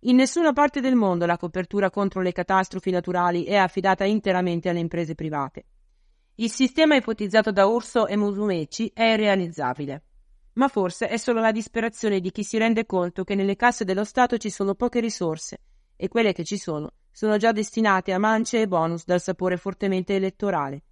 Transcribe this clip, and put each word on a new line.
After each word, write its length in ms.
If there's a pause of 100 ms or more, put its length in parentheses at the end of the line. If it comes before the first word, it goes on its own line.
In 120
nessuna 340
parte 300
del 140
mondo 300
la 120
copertura 520
contro 300
le 140
catastrofi 580
naturali 540
è 100
affidata 480
interamente 640
alle 120
imprese 360
private. 520 (680)
Il 160
sistema 440
ipotizzato 580
da 120
Urso 420
e 100
Musumeci 760
è 200
irrealizzabile. 920 (520)
Ma 120
forse 400
è 100
solo 220
la 120
disperazione 680
di 100
chi 140
si 160
rende 260
conto 380
che 100
nelle 220
casse 300
dello 180
Stato 340
ci 140
sono 240
poche 240
risorse 600 (340)
e 140
quelle 220
che 120
ci 160
sono 320 (180)
sono 280
già 140
destinate 640
a 60
mance 420
e 60
bonus 380
dal 140
sapore 380
fortemente 560
elettorale 800